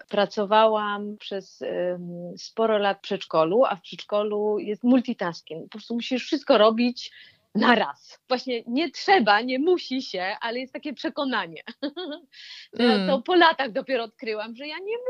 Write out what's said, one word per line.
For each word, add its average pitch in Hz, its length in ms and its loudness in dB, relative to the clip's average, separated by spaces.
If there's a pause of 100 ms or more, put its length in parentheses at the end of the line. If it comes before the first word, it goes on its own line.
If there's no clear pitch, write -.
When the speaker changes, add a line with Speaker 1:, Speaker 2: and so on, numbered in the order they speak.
Speaker 1:
pracowałam 208 1080 2
przez, - 440 -12
ym, 175 760 -6
sporo 220 400 0
lat 202 200 0
w - 40 -20
przedszkolu, 185 640 2
a - 100 -2
w 165 60 -18
przedszkolu 208 760 -4
jest 208 240 -6
multitasking. 220 800 0
Po - 60 -18
prostu 220 240 -12
musisz 240 320 -4
wszystko 277 320 2
robić 226 540 2 (440)
na 240 200 6
raz. - 520 -6
Właśnie 247 400 -4
nie 262 240 -2
trzeba, 226 500 4
nie 254 180 -2
musi 302 420 0
się, 190 400 -4
ale 233 180 -4
jest 262 140 -10
takie 294 200 -8
przekonanie. 214 680 -4 (200)
<laughs> 302 460 -8 (460)
Ja 240 140 2
to 233 60 6 (100)
Speaker 2:
Mm. 240 200 0
Speaker 1:
po 359 120 0
latach 320 360 4
dopiero 254 320 -2
odkryłam, 220 520 -8
że 277 120 -12
ja 302 120 -10
nie 403 160 -6 (140)